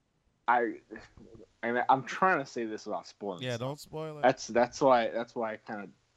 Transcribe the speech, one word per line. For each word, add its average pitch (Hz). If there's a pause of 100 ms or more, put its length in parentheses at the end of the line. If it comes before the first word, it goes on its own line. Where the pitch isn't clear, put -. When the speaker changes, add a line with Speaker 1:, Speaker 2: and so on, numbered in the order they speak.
(460)
Speaker 1:
I, 120 (880)
and 120
I'm 131
trying 185
to 139
say 120
this 107
without 92
spoiling 95
Speaker 2:
Yeah, 123
Speaker 1:
stuff. 123
Speaker 2:
don't 147
spoil 156
it. 143
Speaker 1:
That's, 127
that's 120
why, 123
that's 117
why 110
I -
kinda, 104 (280)